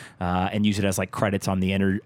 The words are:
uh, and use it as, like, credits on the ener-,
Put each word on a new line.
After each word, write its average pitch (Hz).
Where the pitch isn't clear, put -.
uh, 90
and 104
use 104
it 98
as, 98
like, 98
credits 98
on 95
the 92
ener-, 98